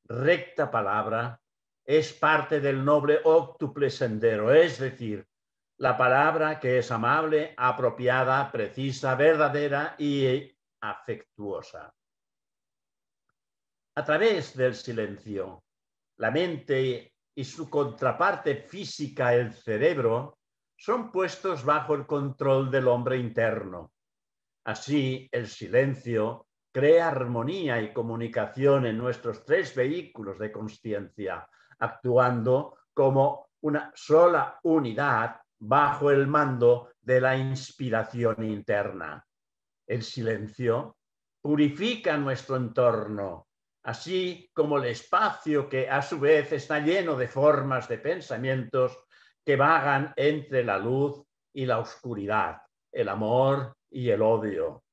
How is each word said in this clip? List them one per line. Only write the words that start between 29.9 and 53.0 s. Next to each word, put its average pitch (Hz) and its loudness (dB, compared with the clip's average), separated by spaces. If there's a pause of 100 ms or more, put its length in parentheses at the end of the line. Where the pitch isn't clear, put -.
de 107 -8
consciencia, 104 -10 (300)
actuando 123 0 (160)
como 135 2 (140)
una 147 -4
sola 160 4
unidad 127 0 (200)
bajo 139 2
el 139 4
mando 127 2 (100)
de 127 2
la 131 2
inspiración 120 -2
interna. 101 -4 (600)
El 113 -4
silencio 113 -4 (460)
purifica 151 0
nuestro 135 -4
entorno, 107 -2 (340)
así 180 -6
como 147 0
el 127 -2
espacio 151 -2
que 131 -2
a 135 -2
su 160 -6
vez 147 4
está 147 -4
lleno 165 0
de 123 -2
formas 135 2
de 117 -4
pensamientos 131 -2 (460)
que 139 2
vagan 143 2
entre 139 0
la 98 -2
luz 135 -2 (300)
y 131 -6
la 117 0
oscuridad, 104 -4 (300)
el 107 -2